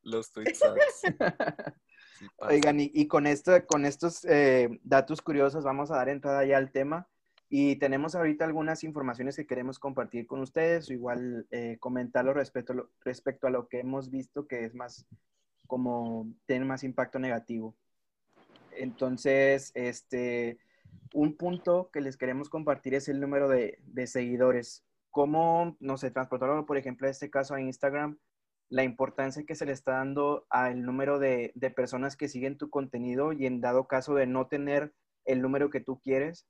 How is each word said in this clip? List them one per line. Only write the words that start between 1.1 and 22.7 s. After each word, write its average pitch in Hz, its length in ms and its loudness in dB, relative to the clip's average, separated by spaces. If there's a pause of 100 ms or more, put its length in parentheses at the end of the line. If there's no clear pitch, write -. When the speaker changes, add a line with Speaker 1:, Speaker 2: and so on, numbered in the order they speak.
Speaker 1:
Sí 101 60 -20 (100)
pasa. - 160 0
Speaker 2:
Oigan, 147 280 6
y, 143 120 0
y 151 160 4
con 147 180 4
esto, 147 260 4 (140)
con 143 200 4
estos, 165 400 -2
eh, 131 560 6
datos 139 400 4
curiosos 143 420 2
vamos 139 260 -2
a 160 60 0
dar 131 140 0
entrada 139 340 0
ya 139 140 6
al 135 120 0
tema. 147 380 -2 (400)
Y 139 280 4
tenemos 143 380 0
ahorita 160 300 0
algunas 160 400 -2
informaciones 135 520 -6
que 151 100 -8
queremos 127 320 -6
compartir 120 480 -6
con 135 140 -8
ustedes, 160 480 0
o 139 40 -8
igual, 120 580 -6
eh, 117 300 -6
comentarlo 127 540 0
respecto 127 400 -4
a - 20 -4
lo, - 140 -8 (100)
respecto 131 460 -6
a 127 40 2
lo 123 180 -2
que 123 120 -6
hemos 131 300 -6
visto 135 360 -8
que 120 200 -6
es 113 80 -10
más, 123 320 -14 (600)
como, 117 640 -4 (140)
tiene 131 220 -2
más 135 180 -6
impacto 131 340 -4
negativo. 117 560 -6 (1000)
Entonces, 135 1000 2
este, 120 840 -4 (560)
un 151 240 2
punto 180 520 0
que 147 120 -6
les 135 160 -8
queremos 131 320 -4
compartir 147 440 -4